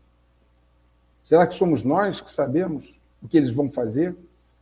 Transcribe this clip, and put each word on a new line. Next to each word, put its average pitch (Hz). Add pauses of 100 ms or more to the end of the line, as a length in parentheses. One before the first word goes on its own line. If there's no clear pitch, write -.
(1200)
Será 165
que -
somos 160
nós 175
que -
sabemos 151 (220)
o 120
que 165
eles 135
vão 131
fazer? 131 (460)